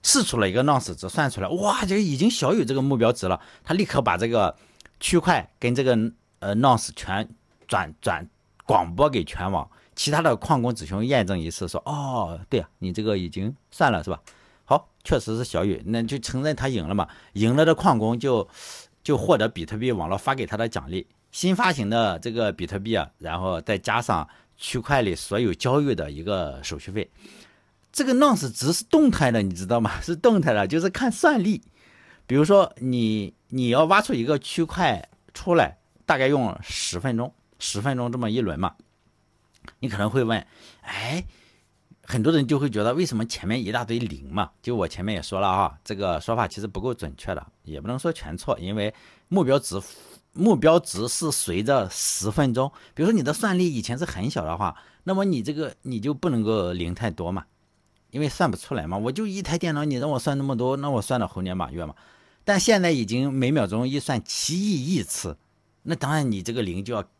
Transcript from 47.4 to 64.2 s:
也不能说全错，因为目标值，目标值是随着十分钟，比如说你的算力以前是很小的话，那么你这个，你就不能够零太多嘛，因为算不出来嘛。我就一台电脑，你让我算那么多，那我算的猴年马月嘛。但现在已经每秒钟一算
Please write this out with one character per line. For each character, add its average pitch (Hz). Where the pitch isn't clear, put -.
也 76
不 87
能 123
说 170
全 87
错， -
因 95
为 107
目 180
标 135
值， 98
目 190
标 160
值 110
是 160
随 95
着 120
十 -
分 131
钟， 131
比 147
如 196
说 -
你 190
的 139
算 190
力 175
以 110
前 123
是 170
很 113
小 101
的 82
话， 90
那 190
么 196
你 160
这 147
个， 147
你 123
就 143
不 170
能 117
够 104
零 87
太 107
多 85
嘛， 95
因 135
为 151
算 151
不 87
出 -
来 80
嘛。 90
我 113
就 214
一 190
台 165
电 165
脑， 147
你 143
让 139
我 135
算 139
那 139
么 135
多， 127
那 143
我 120
算 123
的 92
猴 92
年 92
马 87
月 82
嘛。 73
但 202
现 202
在 170
已 123
经 127
每 131
秒 120
钟 117
一 139
算 127